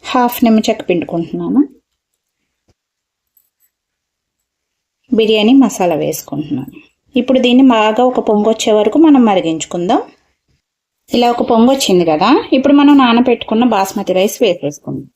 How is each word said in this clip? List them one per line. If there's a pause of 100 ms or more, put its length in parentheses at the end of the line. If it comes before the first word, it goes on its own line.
(120)
హాఫ్
నిమ్మ
చెక్క
పిండుకుంటున్నాను. (3500)
బిర్యానీ
మసాలా
వేసుకుంటున్నాను. (400)
ఇప్పుడు
దీన్ని (100)
బాగా
ఒక (120)
పొంగు
వచ్చే (100)
వరకు (100)
మనం
మరిగించుకుందాం. (1040)
ఇలా
ఒక (100)
పొంగు
వచ్చింది
కదా, (280)
ఇప్పుడు
మనం (100)
నానబెట్టుకున్న (140)
బాస్మతి
రైస్
వేసేసుకుందాం.